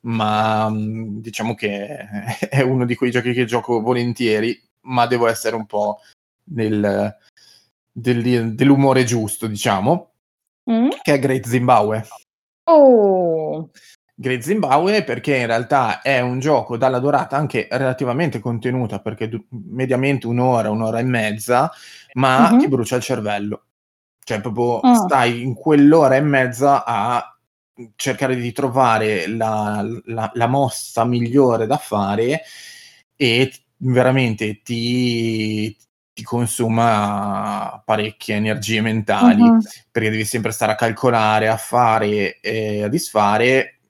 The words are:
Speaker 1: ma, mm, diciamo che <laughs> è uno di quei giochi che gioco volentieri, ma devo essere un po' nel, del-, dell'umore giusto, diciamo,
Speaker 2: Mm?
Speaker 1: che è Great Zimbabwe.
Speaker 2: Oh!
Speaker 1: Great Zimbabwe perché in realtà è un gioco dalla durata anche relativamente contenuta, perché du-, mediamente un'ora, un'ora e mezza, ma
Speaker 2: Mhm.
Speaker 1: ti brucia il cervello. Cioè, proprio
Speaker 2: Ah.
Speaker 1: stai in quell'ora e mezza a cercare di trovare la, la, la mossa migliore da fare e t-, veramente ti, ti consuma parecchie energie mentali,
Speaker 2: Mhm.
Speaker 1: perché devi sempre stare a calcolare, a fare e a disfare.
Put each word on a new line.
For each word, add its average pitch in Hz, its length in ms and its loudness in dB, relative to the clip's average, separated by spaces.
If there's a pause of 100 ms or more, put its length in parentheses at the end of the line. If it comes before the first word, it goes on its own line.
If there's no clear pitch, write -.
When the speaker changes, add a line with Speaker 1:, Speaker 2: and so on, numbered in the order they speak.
Speaker 1:
ma, 110 680 0
mm, 107 500 -6
diciamo 113 360 -8
che 104 420 -8
<laughs> 104 520 -8
è 135 120 0
uno 127 240 0
di 120 100 -2
quei 127 140 -2
giochi 120 240 -2
che 123 120 0
gioco 117 360 -2
volentieri, 120 760 -2 (260)
ma 123 260 0
devo 120 200 0
essere 113 280 -2
un 107 100 -8
po' 104 340 -6 (520)
nel, 107 640 -2 (760)
del-, 120 640 -2
dell'umore 135 500 4
giusto, 113 440 -4
diciamo, 104 640 -2 (580)
Speaker 2:
Mm? 233 200 0 (120)
Speaker 1:
che - 140 0
è 135 40 0
Great 127 280 -2
Zimbabwe. 113 580 2 (600)
Speaker 2:
Oh! 185 1040 4 (440)
Speaker 1:
Great 127 280 -4
Zimbabwe 180 640 2
perché 131 320 -2
in 123 100 0
realtà 120 540 0
è 135 180 0
un 123 200 -2
gioco 127 360 0
dalla 127 240 0
durata 139 380 -2
anche 135 340 -2
relativamente 131 680 -2
contenuta, 117 600 -4
perché 110 300 -8
du-, 113 160 -10 (260)
mediamente 127 560 -2
un'ora, 120 420 0
un'ora 113 300 -2
e 120 40 -2
mezza, 123 680 0 (440)
ma 135 360 4
Speaker 2:
Mhm. 240 80 6
Speaker 1:
ti 285 80 2
brucia 123 300 -2
il 117 40 -2
cervello. 104 640 -6 (580)
Cioè, 107 200 -6
proprio 120 400 -2
Speaker 2:
Ah. 247 120 6
Speaker 1:
stai 131 480 2
in 127 140 -4
quell'ora 147 640 6
e 139 40 4
mezza 135 640 2
a 117 500 -4 (600)
cercare 131 400 -2
di 120 160 -6
trovare 113 760 0
la, 107 560 -4 (200)
la, 113 300 -8
la 117 140 0
mossa 131 580 -2
migliore 120 600 4
da 127 120 0
fare 110 640 -2 (760)
e 127 360 2
t-, - 100 -20 (160)
veramente 123 840 0
ti, 113 1120 -4 (380)
ti 107 100 -16
consuma 104 1600 -2
parecchie 107 500 -4
energie 107 460 -2
mentali, 113 600 4
Speaker 2:
Mhm. 233 160 6 (300)
Speaker 1:
perché 110 200 -2
devi 110 160 -2
sempre 110 260 -4
stare 107 220 -2
a - 20 0
calcolare, 110 720 2
a 113 100 2
fare 110 840 0
e 107 420 -4
a 104 60 -4
disfare. 113 840 2 (140)